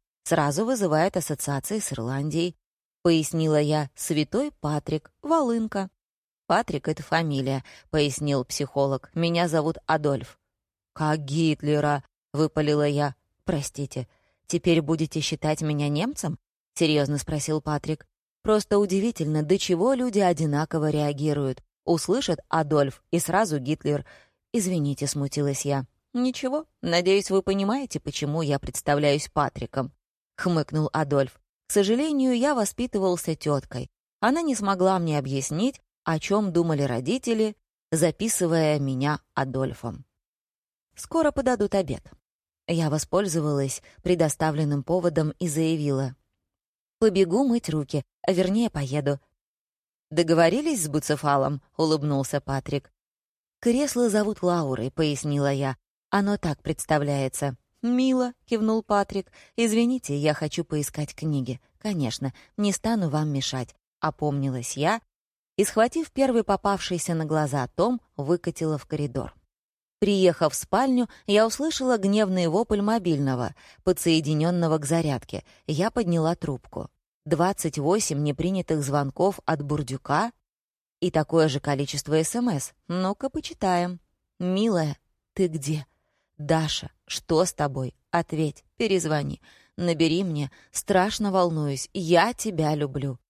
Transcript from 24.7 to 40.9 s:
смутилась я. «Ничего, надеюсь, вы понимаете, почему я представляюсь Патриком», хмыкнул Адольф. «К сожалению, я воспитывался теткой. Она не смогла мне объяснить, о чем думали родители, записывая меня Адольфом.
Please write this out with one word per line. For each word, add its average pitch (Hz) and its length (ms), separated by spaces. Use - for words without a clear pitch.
смутилась 143 600
я. 139 200
«Ничего, 254 520
надеюсь, 175 480
вы 190 140
понимаете, 196 560
почему 151 420
я 143 160
представляюсь 147 720
Патриком», 135 640
хмыкнул 156 560
Адольф. 143 480
«К - 60
сожалению, 254 640
я 277 180
воспитывался 196 800
теткой. 131 540
Она 269 200
не 294 140
смогла 190 420
мне 160 220
объяснить, 139 640
о 156 140
чем 202 340
думали 160 300
родители, 214 720
записывая 160 880
меня 139 400
Адольфом. 131 720